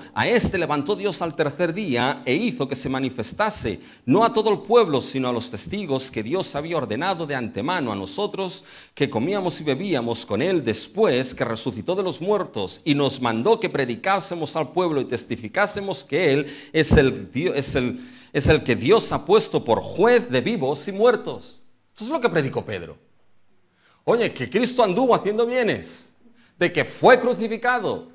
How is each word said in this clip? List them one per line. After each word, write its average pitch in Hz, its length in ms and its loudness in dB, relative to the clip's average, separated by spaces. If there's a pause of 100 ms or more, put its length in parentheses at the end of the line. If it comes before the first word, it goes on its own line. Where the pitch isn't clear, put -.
(140)
A 120 140 0
éste 208 280 2
levantó 151 380 0
Dios 190 260 -4
al 165 140 -4
tercer 160 380 0
día 135 520 0
e 127 100 2
hizo 156 340 -2
que 131 80 -6
se 131 140 -6
manifestase, 131 880 -4 (260)
no 185 180 6
a 220 80 2
todo 214 200 2
el 180 120 0
pueblo, 196 360 4
sino 131 280 -2
a 123 40 0
los 117 180 -4
testigos 147 600 -4
que 110 120 -6
Dios 156 320 -4
había 160 220 -4
ordenado 156 500 -2
de 143 80 -4
antemano 127 580 -2
a 101 40 -4
nosotros 190 680 -6 (300)
que 143 160 0
comíamos 175 500 -2
y 160 40 -10
bebíamos 131 600 -2
con 107 160 -2
él 170 220 0
después 127 680 0
que 135 100 -4
resucitó 113 500 -4
de 202 80 -2
los 180 180 -6
muertos, 175 640 -4
y 147 100 2
nos 139 260 0
mandó 127 400 2
que 175 80 -2
predicásemos 160 880 -2
al 156 160 -4
pueblo 165 280 0
y 120 60 0
testificásemos 190 1000 -4
que 156 280 2
él 143 240 -2 (160)
es 160 200 4
el 127 400 4
Dio-, 160 220 -2
es 139 200 -2
el, 123 340 -2 (240)
es - 160 0
el 156 160 4
que 117 120 2
Dios 165 360 2
ha 139 120 -2
puesto 170 400 2
por 104 160 4
juez 208 500 2
de 127 100 2
vivos 143 480 -2
y 196 40 -4
muertos. 196 680 0 (340)
Eso 214 100 -12
es 247 60 -8
lo 311 100 -2
que 240 80 2
predicó 135 360 -2
Pedro. 85 340 -10 (1080)
Oye, 214 280 2
que - 160 -6
Cristo 247 340 2
anduvo 220 320 4
haciendo 214 320 0
bienes, 220 680 -2 (440)
de 175 140 2
que 143 120 2
fue 240 360 6
crucificado, 226 960 -2